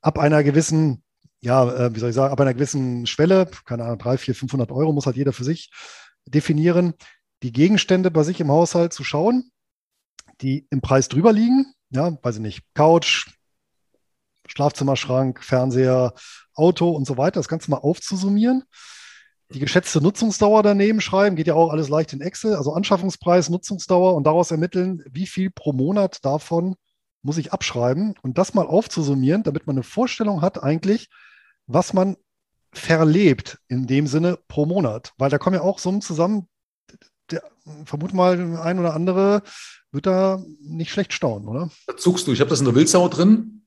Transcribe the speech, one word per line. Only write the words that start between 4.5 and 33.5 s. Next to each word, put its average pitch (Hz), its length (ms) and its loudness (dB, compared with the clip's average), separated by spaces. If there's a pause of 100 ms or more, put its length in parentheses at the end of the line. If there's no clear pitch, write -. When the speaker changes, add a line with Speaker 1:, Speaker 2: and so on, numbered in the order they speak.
Speaker 1:
Euro, 151 200 0
muss 143 140 -2
halt 123 120 -2
jeder 139 160 0
für 127 120 -10
sich 160 260 -6 (540)
definieren, 165 680 0 (500)
die 123 80 -6
Gegenstände 185 600 2
bei 160 120 2
sich 175 160 -4
im 151 120 0
Haushalt 170 420 2
zu - 120 -14
schauen, 226 460 -2 (880)
die 135 280 -4
im 135 120 -2
Preis 135 280 2
drüber 175 240 4
liegen, 247 400 2 (160)
ja, 147 320 -2
weiß 120 140 -4
ich 110 60 -10
nicht, 107 200 -8 (120)
Couch, 160 540 4 (1200)
Schlafzimmerschrank, 135 960 -2
Fernseher, 127 720 2 (400)
Auto 170 380 2
und 147 140 -2
so 127 120 -6
weiter, 139 220 0
das - 80 -6
Ganze 160 240 -6
mal 135 60 0
aufzusummieren, 202 880 -2 (880)
die 131 60 -12
geschätzte 151 420 0
Nutzungsdauer 208 640 2
daneben 202 380 2
schreiben, 196 340 0
geht 160 120 -2
ja 160 80 0
auch 165 160 4
alles 151 180 -4
leicht 156 240 -2
in 143 80 -10
Excel, 202 340 -4
also 147 180 -4
Anschaffungspreis, 180 760 0
Nutzungsdauer 180 680 0
und 143 100 -2
daraus 165 260 2
ermitteln, 180 600 -4
wie 165 160 -8
viel 190 220 -4
pro - 240 -6
Monat 180 500 -2
davon 170 520 -2 (460)
muss 147 160 -4
ich 156 160 -6
abschreiben 123 680 -2
und 127 160 -6
das - 160 0
mal 185 120 2
aufzusummieren, 156 760 0
damit 143 240 -4
man 139 80 -2
eine 131 80 -2
Vorstellung 208 580 -4
hat 180 220 -2
eigentlich, 165 460 -2 (580)
was 147 260 0
man 190 220 0 (580)
verlebt 160 920 2